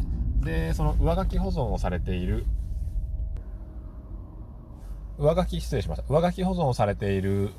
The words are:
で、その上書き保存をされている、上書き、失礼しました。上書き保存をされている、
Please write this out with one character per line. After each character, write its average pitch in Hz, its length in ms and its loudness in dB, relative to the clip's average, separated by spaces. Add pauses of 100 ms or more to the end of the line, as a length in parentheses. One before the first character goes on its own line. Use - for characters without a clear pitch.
(440)
で、 165 300 0
そ 165 100 0
の - 160 4
上 165 160 6
書 185 100 2
き 180 120 2
保 185 120 2
存 175 120 0 (100)
を 90 60 2
さ 92 120 0
れ 87 120 0
て 92 140 0
い 90 100 0
る、 104 200 0 (2750)
上 147 180 4
書 180 100 4
き、 170 160 -2
失 - 140 -2
礼 104 60 2
し - 60 -2
ま 160 80 -2
し - 100 -6
た。 131 80 0
上 160 80 6
書 175 140 2
き 185 80 -2
保 185 80 2
存 175 140 2
を 123 80 2
さ 113 120 4
れ 98 100 2
て 98 180 0
い 95 80 2
る、 98 380 2